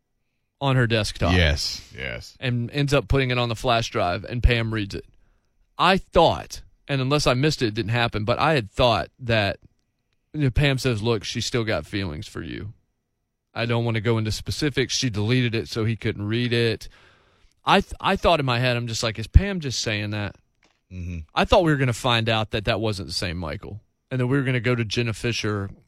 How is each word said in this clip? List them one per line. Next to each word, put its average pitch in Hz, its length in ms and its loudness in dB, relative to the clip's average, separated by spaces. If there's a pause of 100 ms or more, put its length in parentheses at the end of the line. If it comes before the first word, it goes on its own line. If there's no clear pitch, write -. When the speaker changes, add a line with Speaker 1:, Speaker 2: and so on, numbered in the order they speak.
(600)
Speaker 1:
on 135 160 2
her 120 100 4
desktop. 107 460 0
Speaker 2:
Yes, 78 480 2 (160)
yes. 62 420 -12
Speaker 1:
And 120 320 -4
ends 143 220 0
up 135 160 2
putting 135 220 2
it 123 60 2
on 120 120 2
the 113 60 -4
flash 117 340 0
drive, 98 340 -2
and 123 180 -6
Pam 113 320 4
reads 101 220 -4
it. - 80 -10 (760)
I 180 200 4
thought, 113 640 2 (260)
and 139 140 -2
unless 143 260 2
I 139 60 6
missed 143 280 0
it, 123 60 2
it 104 60 -4
didn't 110 180 -4
happen, 117 320 0
but 117 160 0
I 151 140 2
had 110 180 -2
thought 113 380 2 (100)
that, 113 380 0 (760)
you 151 80 -4
know, 135 100 2
Pam 139 260 2
says, 117 240 -2
"Look, 113 240 0
she's - 220 -6
still 120 180 -2
got 92 220 -2
feelings 95 400 -6
for - 160 -12
you. 73 300 -10 (840)
I 113 100 -4
don't 117 180 0
wanna 117 180 -2
go 113 180 2
into 110 120 -2
specifics. - 640 -2
She 131 140 -2
deleted 113 460 0
it 110 120 -4
so 113 160 -4
he 110 120 0
couldn't 104 320 -4
read 117 260 -2
it." 117 340 0 (760)
I 180 160 6
th-, - 180 -10
I 185 160 0
thought 175 240 2
in 143 60 -2
my 120 140 0
head, 123 180 0
I'm 120 100 -4
just 113 140 -4
like, 110 160 -2
"Is 110 100 -8
Pam 196 340 4
just 131 200 -6
saying 104 300 -4
that?" 104 240 -6 (580)
Speaker 2:
Mm-hmm. 87 260 -8 (140)
Speaker 1:
I 170 100 0
thought 202 200 6
we 160 80 4
were 143 60 2
gonna 131 140 2
find 113 380 0
out 110 220 0
that 110 140 -4
that 110 140 0
wasn't 101 280 -4
the 82 80 -10
same 87 220 -4
Michael, 78 440 -10 (300)
and 131 100 -2
that 123 60 0
we 135 100 2
were 139 60 0
gonna 127 160 0
go 123 160 0
to 117 100 -2
Jenna 113 280 -2
Fisher 104 580 -4 (160)